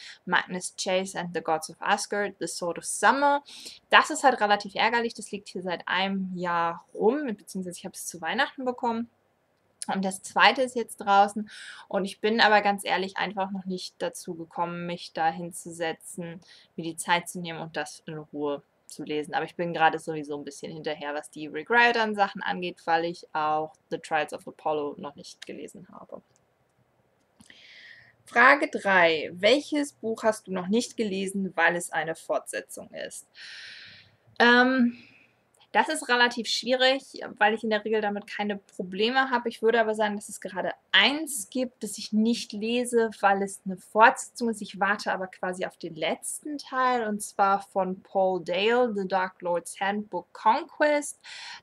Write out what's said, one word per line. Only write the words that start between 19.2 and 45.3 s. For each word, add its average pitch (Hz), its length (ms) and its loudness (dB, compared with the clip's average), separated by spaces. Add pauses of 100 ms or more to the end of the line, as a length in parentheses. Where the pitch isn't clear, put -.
Aber 147 100 -2
ich - 120 -12
bin 170 180 -4
gerade 160 240 4
sowieso 151 400 -6
ein 143 60 -12
bisschen 143 280 -12
hinterher, 147 420 -6
was 151 160 -8
die 151 180 -12
Rick 151 220 -8
Riordan 233 440 4
Sachen 196 280 0
angeht, 180 440 -6
weil 165 180 4
ich 175 300 -6
auch 156 380 0 (180)
The 165 80 -4
Trials 151 340 -2
of - 140 -12
Apollo 151 520 -4
noch 143 180 -12
nicht - 300 -20
gelesen - 460 -14
habe. - 300 -18 (2000)
Frage 285 440 6
drei. 170 640 4
Welches 285 580 2
Buch 220 300 -6
hast 220 240 0
du 185 60 -8
noch 185 160 -4
nicht 226 280 0
gelesen, 190 600 -2
weil 170 200 4
es - 160 -8
eine 160 220 -2
Fortsetzung - 800 -8
ist? - 340 -12 (1120)
Ähm, 247 580 6 (800)
das 214 140 4
ist 302 200 -4
relativ 240 380 2
schwierig, 254 560 2 (340)
weil 214 180 4
ich 226 100 -4
in 220 60 -2
der 214 140 0
Regel 220 160 0
damit 202 280 -4
keine 208 300 -4
Probleme 220 720 -2
habe. 233 160 0
Ich - 120 -10
würde 220 200 4
aber 214 160 2
sagen, 214 180 0
dass 208 140 -10
es - 120 -14
gerade 180 300 -6 (220)
eins 277 580 4
gibt, 254 320 -4
das 208 160 -8
ich - 140 -12
nicht 226 400 2
lese, 233 580 0 (100)
weil 196 220 4
es 196 240 -6
eine 185 100 -6
Fortsetzung 233 760 2
ist. 220 120 -6
Ich 190 160 -12
warte 202 340 0
aber 185 140 -6
quasi 185 400 -6